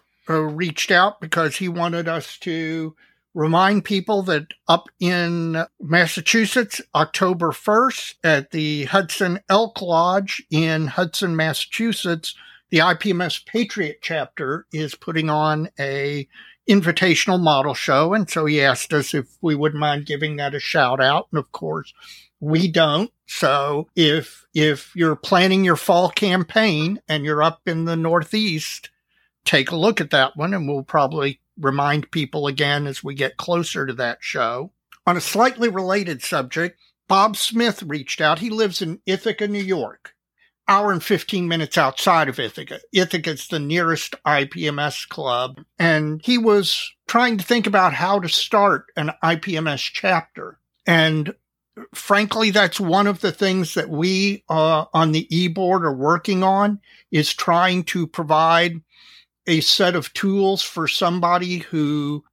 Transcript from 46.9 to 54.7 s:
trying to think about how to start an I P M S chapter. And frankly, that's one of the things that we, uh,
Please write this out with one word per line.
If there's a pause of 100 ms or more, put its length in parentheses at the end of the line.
trying
to
think
about
how
to
start (120)
an (100)
I
P
M
S
chapter. (280)
And (580)
frankly,
that's
one
of
the
things
that
we,
uh,